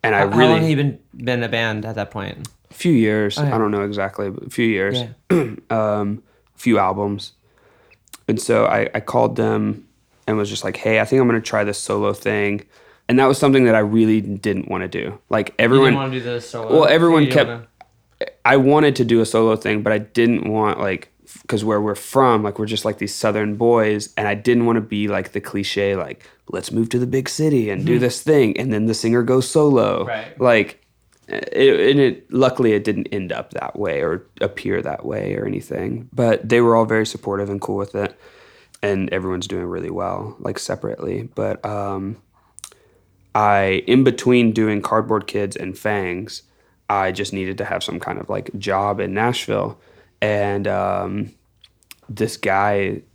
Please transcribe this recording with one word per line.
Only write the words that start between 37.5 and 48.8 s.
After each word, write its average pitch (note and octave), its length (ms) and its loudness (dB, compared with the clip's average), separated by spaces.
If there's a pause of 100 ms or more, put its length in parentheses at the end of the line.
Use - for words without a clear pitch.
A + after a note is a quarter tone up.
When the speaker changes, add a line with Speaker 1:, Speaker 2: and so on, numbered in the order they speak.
Speaker 1:
cool G2+ 160 -6
with G2+ 180 -8
it, G2+ 200 -4 (680)
and G2 300 -2
everyone's F#2 360 -4
doing F#2 160 -6
really F2 260 -8
well, F#2 500 -8
like, - 180 -6
separately. - 760 -6
But, G#2 300 -6
um, G2+ 520 -6 (1160)
I, G2+ 520 2
in B2+ 180 6
between B2 480 2
doing G#2+ 300 0
Cardboard A2 440 -2
Kids G2+ 300 -6
and F#2 220 -10
Fangs, F#2 640 -6 (460)
I G2 240 0
just G2 200 -6
needed F#2+ 260 -6
to G2+ 60 -6
have - 200 -6
some E2+ 160 -8
kind - 180 -8
of, - 100 -10
like, G2+ 300 -6
job G2+ 400 -2